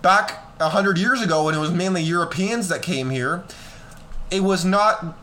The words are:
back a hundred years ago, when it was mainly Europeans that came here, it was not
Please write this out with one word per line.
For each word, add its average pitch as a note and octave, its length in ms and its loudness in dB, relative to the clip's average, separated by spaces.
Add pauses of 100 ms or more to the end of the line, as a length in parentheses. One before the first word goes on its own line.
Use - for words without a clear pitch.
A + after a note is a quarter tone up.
back G3 420 2 (160)
a D#3 120 2
hundred G3 260 2
years A#3+ 240 2
ago, D#3+ 240 2
when D#3 100 0
it D#3 40 0
was D#3 140 0
mainly F3+ 280 0
Europeans F3 680 -2
that - 120 -2
came C3 300 -4
here, C3+ 340 -4 (880)
it F#3+ 100 0
was F#3+ 240 2
not G3+ 580 2